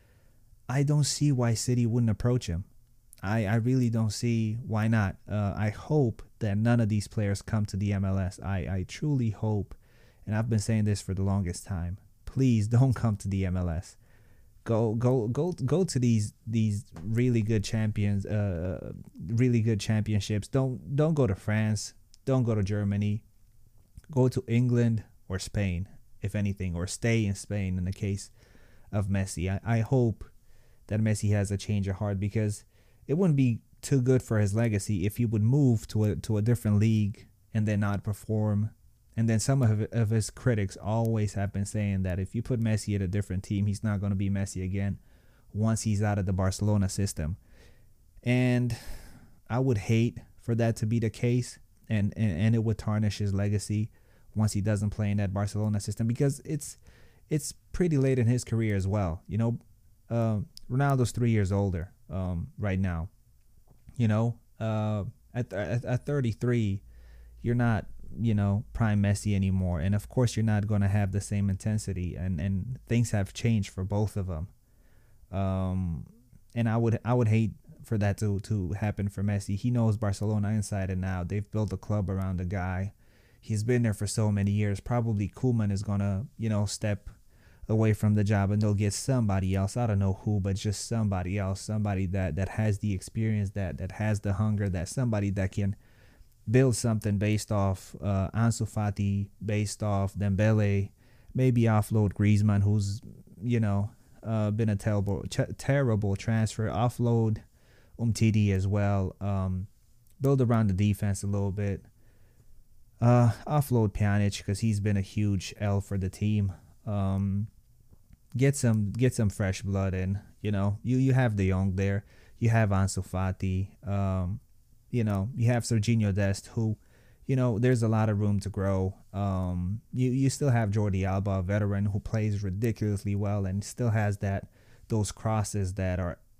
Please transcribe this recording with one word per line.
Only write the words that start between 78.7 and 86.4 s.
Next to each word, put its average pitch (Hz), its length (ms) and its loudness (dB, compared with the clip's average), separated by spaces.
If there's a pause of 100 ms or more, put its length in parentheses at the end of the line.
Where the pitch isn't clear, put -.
happen 101 360 -2
for 98 140 -6
Messi. 101 340 -2
He 123 140 -2
knows 113 260 2
Barcelona 104 540 -2
inside 101 400 -2
and 92 140 -2
out. 90 240 -4
They've 101 220 -4
built 107 220 -2
a 92 40 -4
club 104 320 -2
around 95 280 -2
the 90 80 -4
guy. 92 480 -4 (480)
He's 107 240 -4
been 120 180 2
there 107 120 2
for 104 120 -4
so 107 240 0
many 101 200 2
years. 101 300 0
Probably 113 480 -2
Koeman 113 440 0
is 98 100 -2
gonna, 101 440 -2 (120)
you 110 100 -4